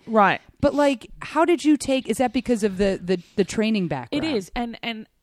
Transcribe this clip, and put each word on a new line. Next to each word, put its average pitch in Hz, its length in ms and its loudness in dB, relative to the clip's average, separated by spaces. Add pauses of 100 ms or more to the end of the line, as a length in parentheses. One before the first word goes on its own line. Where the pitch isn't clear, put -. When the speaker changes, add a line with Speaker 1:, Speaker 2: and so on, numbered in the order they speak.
Speaker 1:
Right. 208 340 4 (180)
Speaker 2:
But, 285 140 2
like, 285 380 0 (100)
how 320 240 0
did 339 200 2
you 294 120 6
take, 262 320 -2
is - 80 -2
that 247 160 0
because 233 300 0
of 196 160 -2
the, 190 200 0
the, 180 220 -2 (140)
the 202 80 2
training 208 460 0
background? 147 360 -4
Speaker 1:
It - 20 -2
is. 214 280 -4
And, 240 260 -6
and 220 240 -8 (180)